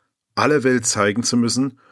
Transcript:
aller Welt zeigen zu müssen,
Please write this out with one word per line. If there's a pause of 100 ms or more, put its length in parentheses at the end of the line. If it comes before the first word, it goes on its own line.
(360)
aller
Welt
zeigen
zu
müssen, (120)